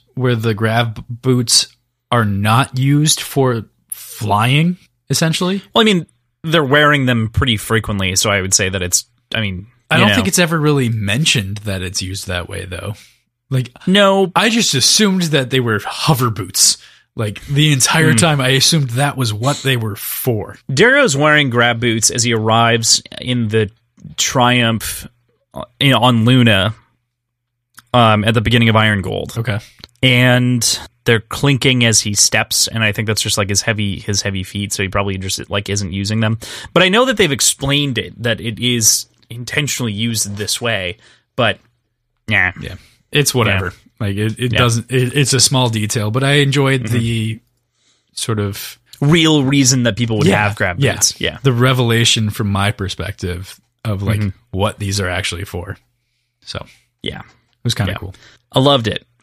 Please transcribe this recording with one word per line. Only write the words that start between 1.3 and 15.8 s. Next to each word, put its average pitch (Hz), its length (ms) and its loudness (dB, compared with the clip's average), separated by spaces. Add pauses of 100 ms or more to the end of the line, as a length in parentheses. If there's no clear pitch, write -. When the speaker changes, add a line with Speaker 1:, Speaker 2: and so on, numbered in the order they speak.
Speaker 1:
are 120 140 2
not 107 560 2
used 147 400 2
for 127 460 0 (240)
flying, 127 880 0 (320)
essentially? 180 520 -2 (120)
Speaker 2:
Well, 233 80 4
I - 20 6
mean, 196 220 2 (380)
they're 160 200 2
wearing 143 420 4
them 117 220 2
pretty 117 300 0
frequently, 101 580 -2
so 110 140 0
I 101 100 2
would 95 140 -2
say 95 160 0
that 92 120 -4
it's, 90 220 -2 (300)
I 113 80 -2
mean, 98 260 -6 (220)
Speaker 1:
I 156 60 0
Speaker 2:
you 160 60 4
Speaker 1:
don't 208 80 4
Speaker 2:
know. 202 60 4
Speaker 1:
think 190 140 0
it's - 100 -2
ever 170 180 2
really 147 300 2
mentioned 107 800 -2
that 95 160 -4
it's 95 200 -6
used 95 260 -8
that 87 200 -4
way, 92 180 -10
though. 92 280 -10 (560)
Like, 127 220 -4 (160)
Speaker 2:
No. 196 480 4
Speaker 1:
I 196 140 2
just 226 260 0
assumed 190 480 2
that 143 260 0
they 131 100 2
were 113 240 0